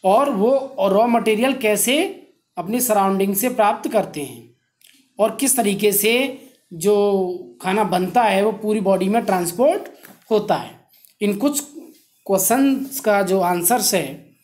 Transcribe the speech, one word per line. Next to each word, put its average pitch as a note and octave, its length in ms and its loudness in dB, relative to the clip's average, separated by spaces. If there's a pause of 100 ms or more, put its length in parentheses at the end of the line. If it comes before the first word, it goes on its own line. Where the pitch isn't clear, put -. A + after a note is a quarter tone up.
और A#3+ 260 4
वो B3 500 0
रॉ G3 260 4
मटेरियल A#3 460 2
कैसे A#3 520 0 (540)
अपनी G3+ 220 -4
सराउंडिंग G3 560 0
से B3 120 -2
प्राप्त A3+ 440 0
करते E3 300 -2
हैं A#2 340 -16 (640)
और G#3+ 180 0
किस - 200 0
तरीके G3+ 360 0
से A#3 520 0 (280)
जो G3 560 2 (340)
खाना G3+ 220 0
बनता F3+ 380 0
है G3+ 220 2
वो G#3+ 80 0
पूरी G#3+ 280 -2
बॉडी F#3+ 280 2
में A3+ 140 2
ट्रांसपोर्ट G#3+ 600 0 (480)
होता G#3 260 0
है? - 240 -12 (400)
इन G3+ 160 0
कुछ C#4 280 -2 (600)
क्वेश्चंस C4 760 0
का G3+ 220 2
जो F#3+ 180 0
आंसर्स F3+ 540 0
है - 500 -6